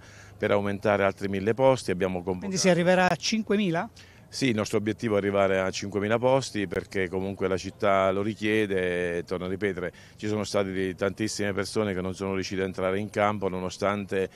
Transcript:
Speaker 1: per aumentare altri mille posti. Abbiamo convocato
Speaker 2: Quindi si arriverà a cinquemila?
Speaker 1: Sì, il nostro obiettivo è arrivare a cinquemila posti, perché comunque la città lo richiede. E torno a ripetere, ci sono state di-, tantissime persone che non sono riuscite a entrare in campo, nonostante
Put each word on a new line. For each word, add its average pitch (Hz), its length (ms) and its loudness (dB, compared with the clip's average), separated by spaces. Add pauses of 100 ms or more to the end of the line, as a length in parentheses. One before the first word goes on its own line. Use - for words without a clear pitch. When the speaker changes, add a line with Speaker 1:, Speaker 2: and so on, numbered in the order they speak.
(380)
Speaker 1:
per 104 140 0
aumentare 101 540 2
altri 98 220 0
mille 98 280 0
posti. 131 340 4
Abbiamo 92 280 0
convocato 90 240 -4
Speaker 2:
Quindi 190 160 -4
si 185 120 4
arriverà 180 400 4
a 175 60 0
cinquemila? 202 760 -2 (380)
Speaker 1:
Sì, - 200 -2
il 113 80 2
nostro 107 240 0
obiettivo 104 360 0
è 101 40 4
arrivare 98 420 4
a 95 100 0
cinquemila 104 460 -2
posti, 123 500 2
perché 92 400 -2
comunque 95 400 -2
la 92 80 2
città 98 560 2
lo 95 100 0
richiede. 95 1000 0
E 85 40 -6
torno 90 220 -6
a - 20 -4
ripetere, 90 460 -4 (240)
ci 107 100 -6
sono 107 160 -2
state 95 300 -2
di-, 95 200 -2
tantissime 101 600 -2
persone 101 400 -2
che 90 80 -4
non 92 120 -4
sono 98 200 -4
riuscite 95 280 -4
a 95 40 0
entrare 92 340 -2
in 104 100 -6
campo, 104 380 0
nonostante 95 880 -2